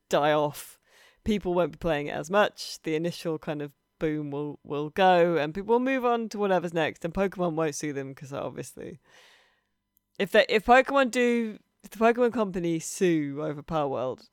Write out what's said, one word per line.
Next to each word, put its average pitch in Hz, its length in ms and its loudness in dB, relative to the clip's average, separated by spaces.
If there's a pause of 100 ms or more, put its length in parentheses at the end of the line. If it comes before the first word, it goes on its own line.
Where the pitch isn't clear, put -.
die 151 220 4
off. 151 480 -2 (460)
People 185 280 0
won't 175 200 2
be - 40 -18
playing 147 300 -2
it - 80 -6
as 147 160 -8
much. - 520 0
The 160 120 -2
initial 165 440 -4
kind 147 220 -8
of 147 100 -10 (280)
boom 151 320 -4
will, 147 320 -8
will 147 280 -6
go, 175 440 6
and 151 180 -2
people 202 220 -2
will 240 40 4
move 254 260 0
on 233 240 0
to 214 80 -10
whatever's 180 360 0
next. 156 300 -2
And 165 100 -6
Pokemon 180 420 -2
won't 156 200 -2
sue 151 160 -6
them 135 240 -8
'cause 135 160 -18
obviously, - 680 -10 (1160)
if 196 140 -4
they, 220 160 6
if 208 180 0
Pokemon 262 460 6
do, 240 480 0 (240)
if - 80 -20
the - 80 -10
Pokemon 233 340 4
Company 175 460 -2
sue 151 640 -2
over 151 180 -6
Power 151 280 -2
World, 123 440 -6